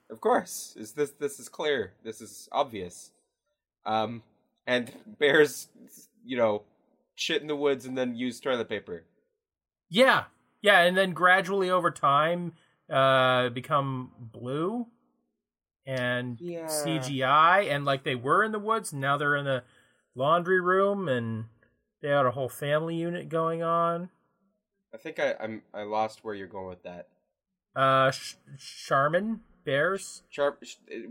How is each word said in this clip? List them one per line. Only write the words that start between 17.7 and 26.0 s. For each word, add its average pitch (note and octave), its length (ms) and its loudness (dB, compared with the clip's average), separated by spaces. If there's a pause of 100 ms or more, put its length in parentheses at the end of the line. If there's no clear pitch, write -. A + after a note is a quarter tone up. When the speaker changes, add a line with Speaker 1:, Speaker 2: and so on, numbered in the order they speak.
Speaker 2:
like, C#3 180 0
they C#3 120 -2
were C#3+ 280 2
in A3 80 -4
the G#3+ 80 -4
woods, G#3+ 320 -4
and C#3 100 -8
now C#3 160 2
they're D3 180 0
in C#3+ 100 -2
the C3 180 -2 (520)
laundry E3+ 460 2
room, F#3+ 460 2
and A2+ 380 -2 (560)
they D3 80 -4
had C#3+ 160 4
a B2 60 2
whole B2 180 -4
family D#3 460 -2
unit E3+ 340 -6
going E3 340 -2
on. E3+ 460 0 (840)
Speaker 1:
I A2+ 40 -16
think D#3+ 220 -10
I, C#3 200 0
I'm, A2 240 -8 (100)
I G#2+ 100 -10
lost G#2+ 400 -2